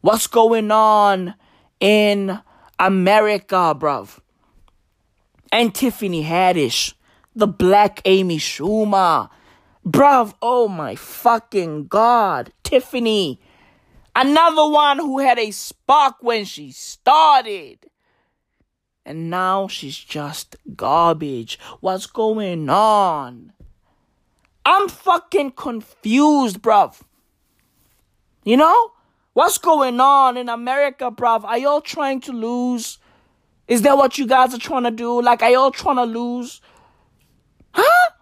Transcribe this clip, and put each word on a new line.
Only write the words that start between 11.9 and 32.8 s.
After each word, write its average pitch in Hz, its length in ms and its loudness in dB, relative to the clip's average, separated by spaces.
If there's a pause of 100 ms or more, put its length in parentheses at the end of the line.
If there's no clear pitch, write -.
Tiffany, 220 800 -2 (760)
another 302 540 2
one 294 300 2
who 277 200 -6
had 262 200 2
a 214 120 -4
spark 269 680 -2
when 226 240 -4
she 147 260 -18
started. 254 1160 0 (1200)
And 165 240 -10
now 185 380 -2
she's 143 300 -14
just - 580 -14 (200)
garbage. 151 840 -2 (220)
What's 190 260 -6
going 208 640 -4
on? 170 840 0 (1120)
I'm 381 240 2
fucking 302 640 -2
confused, 247 1080 -2
bruv. 202 400 2 (1400)
You 226 140 2
know? 392 340 4 (400)
What's - 260 0
going 269 420 0
on 269 360 4
in 247 140 -8
America, 262 600 -4
bruv? 226 340 -2
Are 220 120 -4
y'all 285 240 0
trying 269 420 -6
to 277 100 -14
lose? 240 640 -6 (720)